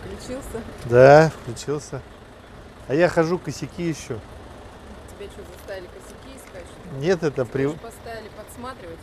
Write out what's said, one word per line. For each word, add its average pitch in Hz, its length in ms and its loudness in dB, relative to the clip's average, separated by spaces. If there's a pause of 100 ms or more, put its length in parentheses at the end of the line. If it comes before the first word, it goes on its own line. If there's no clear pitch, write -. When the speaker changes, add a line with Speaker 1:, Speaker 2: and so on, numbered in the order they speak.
Speaker 1:
Включился? 233 580 -10 (220)
Speaker 2:
Да, 139 480 10 (100)
включился. 139 580 -8 (840)
А 127 80 -2
я 170 140 6
хожу, 165 300 2
косяки 160 520 -6
ищу. 120 300 -8 (1000)
Speaker 1:
Тебя 196 120 -14
что, 208 120 -16 (100)
заставили 190 340 -14
косяки - 500 -18
искать, 185 280 -16
что - 320 -16
ли? 139 100 -4
Speaker 2:
Нет, 175 180 2
это 139 180 0
Speaker 1:
Тебе 117 100 -6
Speaker 2:
прив-, 139 200 0
Speaker 1:
же 165 60 -10
поставили 220 580 -14
подсматривать, 214 680 -14